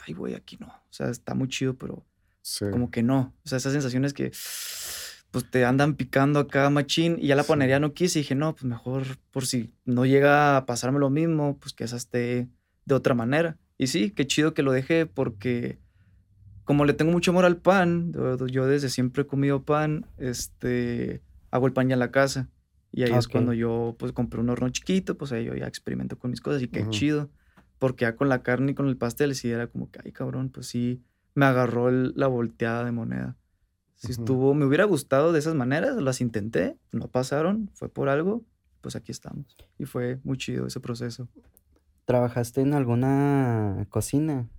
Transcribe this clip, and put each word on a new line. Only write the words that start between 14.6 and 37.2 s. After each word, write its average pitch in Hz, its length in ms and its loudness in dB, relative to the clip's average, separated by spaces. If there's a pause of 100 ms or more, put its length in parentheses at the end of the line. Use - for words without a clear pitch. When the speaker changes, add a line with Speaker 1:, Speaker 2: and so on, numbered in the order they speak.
Speaker 1:
lo 135 80 4
dejé, 160 340 2
porque 127 720 -4 (840)
como 147 200 2
le 143 80 4
tengo 156 200 2
mucho 175 180 2
amor 180 140 4
al 175 140 4
pan, 175 540 2
yo, 127 360 -2
yo 131 180 0
desde 139 240 2
siempre 127 320 0
he 139 40 0
comido 139 380 0
pan, 151 420 0 (120)
este, 123 1040 -4 (300)
hago 127 160 2
el 131 40 0
pan 131 160 2
ya 131 60 2
en 127 60 2
la 120 100 0
casa. 135 380 0 (420)
Y - 140 -2
ahí 120 80 2
es 120 140 2
Speaker 3:
Ok. - 60 -16
Speaker 1:
cuando 123 200 2
yo, 117 460 -2
pues, 127 140 -6
compré 117 280 -4
un 117 80 0
horno 123 220 -2
chiquito, 185 480 -2
pues, 139 140 -10
ahí 117 120 -4
yo 123 100 -6
ya 69 120 -6
experimento - 520 -8
con 123 120 -6
mis 123 100 -8
cosas, 143 220 -2
y 123 60 -6
qué - 140 -6
Speaker 2:
Ujú. 107 80 -2
Speaker 1:
chido. 143 400 0 (480)
Porque 127 280 0
ya 113 100 0
con 143 140 2
la 127 120 2
carne 127 300 0
y - 20 -2
con 139 140 0
el 131 80 0
pastel, 135 380 -2
sí 123 160 -4
era 117 180 -4
como 123 220 -10
que, - 140 -20
"Ay, - 80 -14
cabrón", 131 380 -6
pues, 131 180 -14
sí, 123 340 -4 (320)
me 139 120 4
agarró 123 440 2
el, 127 260 2
la 139 120 2
volteada 117 560 -2
de 120 80 -4
moneda. 117 440 -6 (580)
Sí - 180 -10
Speaker 2:
Ujú. 117 100 -8
Speaker 1:
estuvo, 131 320 2
me 147 100 2
hubiera 143 200 4
gustado 160 480 2
de 160 60 4
esas 160 160 -2
maneras, 156 420 0
las 135 240 -2
intenté, 123 560 -2 (160)
no - 160 -6
pasaron, 160 640 -2